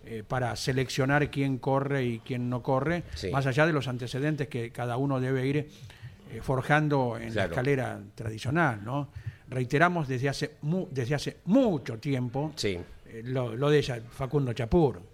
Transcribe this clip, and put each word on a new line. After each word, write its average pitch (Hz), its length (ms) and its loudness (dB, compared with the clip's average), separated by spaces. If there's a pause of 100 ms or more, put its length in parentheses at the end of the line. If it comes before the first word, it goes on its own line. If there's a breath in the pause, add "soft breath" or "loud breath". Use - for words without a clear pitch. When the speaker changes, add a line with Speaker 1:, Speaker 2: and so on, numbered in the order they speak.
Speaker 1:
eh, 113 220 -10
para 123 260 -2
seleccionar 135 760 2
quién 139 260 0
corre 135 480 0
y 117 140 -2
quién 123 320 -4
no 123 120 -2
corre, 143 420 2 (100)
Speaker 2:
Sí. 95 160 -4
Speaker 1:
más 135 160 2
allá 139 200 4
de 170 60 4
los 139 160 0
antecedentes 131 600 -2
que 117 220 -4
cada 120 280 -4
uno 139 200 0
debe 131 280 0
ir, 139 100 2 (760 loud breath)
eh, 113 120 -10
forjando 135 760 2
en 117 120 -8
la 113 40 -6
Speaker 2:
Claro. 98 200 2
Speaker 1:
escalera 123 480 0 (140)
tradicional, 113 680 0
¿no? 139 240 -4 (400 loud breath)
Reiteramos, 143 580 2
desde 131 220 -2
hace - 320 -4
mu-, 170 300 -2
desde 131 240 0
hace 143 220 -4 (100)
mucho 180 520 4
tiempo, 135 560 -2
Speaker 2:
Sí. 98 240 -2 (280)
Speaker 1:
eh, 113 180 -14
lo, 123 320 -2
lo 143 140 2
de 147 100 8
ya-, 120 200 -4
Facundo 127 520 -2
Chapur. 123 480 4 (140)